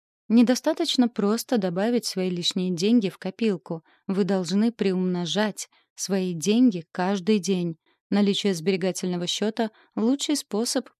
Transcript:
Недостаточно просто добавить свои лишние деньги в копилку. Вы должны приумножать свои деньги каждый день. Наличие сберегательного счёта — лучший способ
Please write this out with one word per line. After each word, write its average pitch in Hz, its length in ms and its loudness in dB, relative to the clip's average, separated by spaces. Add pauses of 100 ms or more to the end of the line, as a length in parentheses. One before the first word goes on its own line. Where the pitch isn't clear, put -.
(300)
Недостаточно 247 800 2
просто 220 520 0
добавить 196 460 0
свои 185 260 -2
лишние 180 400 -2
деньги 196 380 2
в - 100 -12
копилку. 185 640 -4 (240)
Вы 196 160 0
должны 190 480 0
приумножать 185 960 -2 (240)
свои 185 400 -4
деньги 185 580 2
каждый 190 460 0
день. 175 400 -2 (320)
Наличие 202 460 2
сберегательного 180 720 -2
счёта — 220 420 -2 (260)
лучший 277 420 0
способ 233 520 -4 (100)